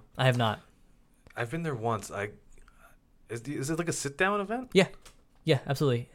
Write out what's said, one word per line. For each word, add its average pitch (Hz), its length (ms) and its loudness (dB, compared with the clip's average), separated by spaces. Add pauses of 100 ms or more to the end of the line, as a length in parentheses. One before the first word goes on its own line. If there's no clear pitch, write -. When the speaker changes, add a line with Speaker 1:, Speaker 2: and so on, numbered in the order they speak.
(180)
Speaker 1:
I 127 80 2
have 127 120 6
not. 110 220 0 (800)
Speaker 2:
I've 113 120 -4
been 165 140 -6
there 151 120 -2
once. 110 360 -2
I, 101 200 -4 (1000)
is 117 140 -8
the, 147 120 -8
is 139 140 -4
it, 160 80 0
like, 165 120 -2
a 143 40 -2
sit-down 185 480 0
event? 233 320 -6
Speaker 1:
Yeah. 185 140 6 (580)
Yeah, 151 220 4
absolutely. 131 460 2